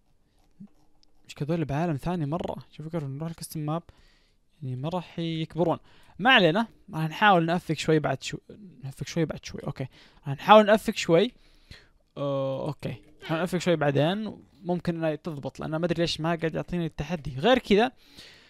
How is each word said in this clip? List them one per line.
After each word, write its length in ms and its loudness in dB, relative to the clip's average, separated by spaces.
مشكلة 200 -8
ذول 180 0
بعالم 320 -2
ثاني 280 -4
مرة. 300 -4
شوف، 160 -14
فكر 180 -6
نروح 240 -8
الكستم 300 -12
ماب، 240 -4
يعني 120 -6
ما 140 -6
راح 300 -6
يكبرون. 580 -2
ما 120 4
علينا، 360 6
راح 160 -2
نحاول 360 6
نأفك 340 -2
شوي 200 2
بعد 240 -2
شو-، 160 -10
نأفك 240 -10
شوي 180 -2
بعد 200 -8
شوي. 220 -14
اوكي، 200 -6
راح 80 -4
نحاول 300 8
نأفك 320 2
شوي. 340 2
آه، 500 -4
اوكي، 280 -10
نحاول 160 -4
نأفك 180 -2
شوي 180 2
بعدين، 680 0
ممكن 320 -2
انها 200 -2
تضبط، 440 -10
لأن 160 -6
ما 100 -2
ادري 160 0
ليش 200 -2
ما 140 0
قاعد 200 -4
يعطيني 300 -4
التحدي. 540 -8
غير 200 4
كذا، 320 2